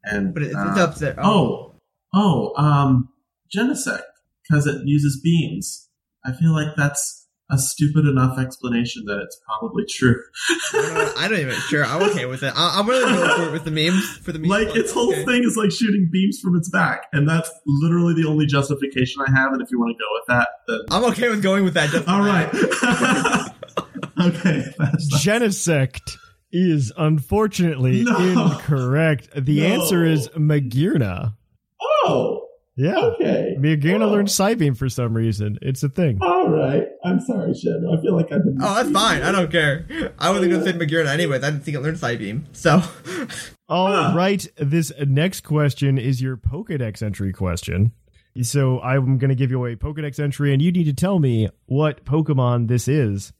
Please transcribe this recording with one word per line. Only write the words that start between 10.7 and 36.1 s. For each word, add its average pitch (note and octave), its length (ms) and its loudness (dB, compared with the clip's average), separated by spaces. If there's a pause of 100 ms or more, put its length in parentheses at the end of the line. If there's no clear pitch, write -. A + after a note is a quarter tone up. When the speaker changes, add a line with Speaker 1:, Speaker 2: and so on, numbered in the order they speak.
Speaker 2:
I G#4+ 200 -2
don't, - 240 -2
I E3 100 -2
don't G#3+ 120 0
even, C3 160 -4 (120)
sure, D3 160 0
I'm D#3+ 280 0
okay D#3 160 -4
with C3 160 -8
it. C3+ 120 -4
I, E3 240 0
I'm G#3 80 0
really B3+ 240 2
going F3 260 2
for E3+ 120 -2
it - 20 -6
with D#3 140 -6
the D#3 60 -4
memes, E3 320 2 (160)
for - 120 -10
the D#3 80 -8
memes D#3+ 120 0
Speaker 1:
Like, G#3+ 180 2
Speaker 2:
one. - 80 -2
Speaker 1:
its - 160 0
whole B3 180 2
Speaker 2:
Okay. - 140 -2
Speaker 1:
thing B3 180 2
is, A3+ 140 0
like, G#3 140 2
shooting G3 400 2
beams F#3 280 0
from F3+ 160 0
its E3+ 140 0
back, F3 420 -2
and C#3+ 160 2
that's D#3+ 220 0 (160)
literally E3 480 2
the D#3+ 140 0
only D3+ 180 2
justification C#3 840 -2
I C3 40 0
have, C3+ 200 2
and C3 100 -4
if A#2+ 100 -10
you B2+ 80 -2
wanna A#2 140 -2
go A2 200 -8
with A2+ 140 -6
that, A#2+ 200 2 (200)
then A2+ 120 -4 (120)
Speaker 2:
I'm G3 200 2
okay B3 180 0
with G#3 120 0
going F#3+ 240 2
with F3+ 80 0
that D3+ 200 2 (140)
Speaker 1:
All G3 160 2
Speaker 2:
justification. F#3+ 460 2 (140)
Speaker 1:
right. B3 760 0
<laughs> - 600 -8
Okay, E3+ 460 2 (120)
that's, D#3 320 0
that's C3+ 160 0
Speaker 3:
Genesect F#3 920 0 (340)
is D#3 460 2
unfortunately D#3+ 1080 2
Speaker 1:
No. A#3 160 2
Speaker 3:
incorrect. D#3 1160 2
The D3 260 2
Speaker 1:
No. D#3+ 40 2 (160)
Speaker 3:
answer F3 240 2
is D#3 240 2
Magearna. C3+ 1080 0 (460)
Speaker 1:
Oh. - 640 0 (300)
Speaker 3:
Yeah. D#3 220 0
Speaker 1:
Okay. D#4 640 0
Speaker 3:
Magearna D#3 440 2
Speaker 1:
Oh. G#3+ 80 2
Speaker 3:
learned G3+ 180 2
Psybeam G3 460 2
for C3 140 -2
some A#2+ 240 -2
reason. G#2+ 480 0
It's C3 220 -4
a C#3+ 60 -2
thing. C#3 320 0